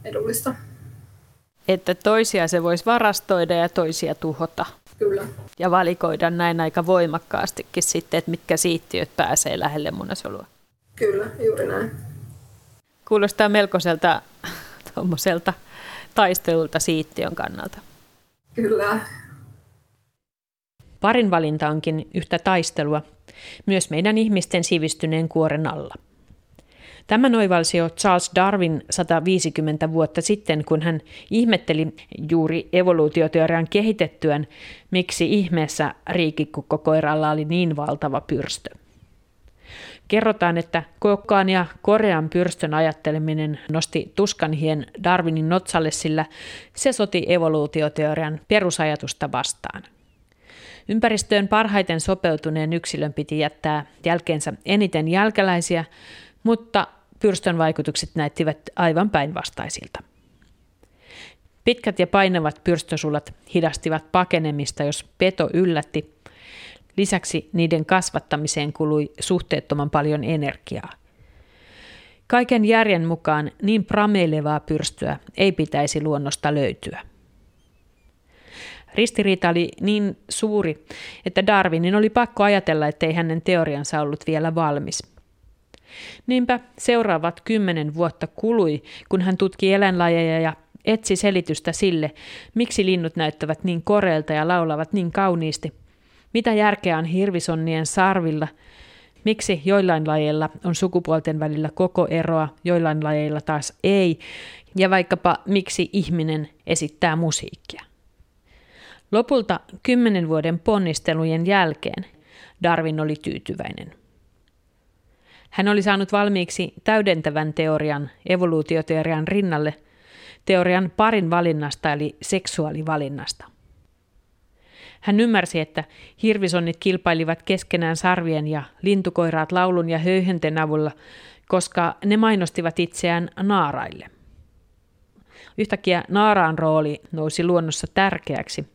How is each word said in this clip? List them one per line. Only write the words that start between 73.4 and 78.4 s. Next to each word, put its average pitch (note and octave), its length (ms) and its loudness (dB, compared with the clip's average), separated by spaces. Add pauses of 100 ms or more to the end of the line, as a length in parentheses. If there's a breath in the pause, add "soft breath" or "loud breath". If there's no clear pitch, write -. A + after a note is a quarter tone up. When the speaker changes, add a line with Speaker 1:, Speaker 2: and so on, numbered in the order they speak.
Speaker 2:
niin G3+ 220 2
prameilevaa E3 760 2
pyrstöä - 560 -4 (200)
ei G3 160 4
pitäisi D3 500 -2
luonnosta D3 520 -2
löytyä. - 460 -4 (1900 loud breath)